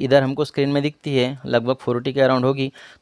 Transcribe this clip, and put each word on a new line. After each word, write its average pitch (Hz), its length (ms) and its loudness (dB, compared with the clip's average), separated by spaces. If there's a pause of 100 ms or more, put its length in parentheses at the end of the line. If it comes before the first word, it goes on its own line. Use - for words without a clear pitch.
इधर 135 180 4
हमको 139 220 -2
स्क्रीन 139 240 -2
में 143 140 0
दिखती 147 340 -4
है 127 300 0
लगभग 123 300 0
फ़ोर्टी 127 360 -4
के 139 80 -2
अराउंड 131 240 2
होगी 135 280 -2 (300)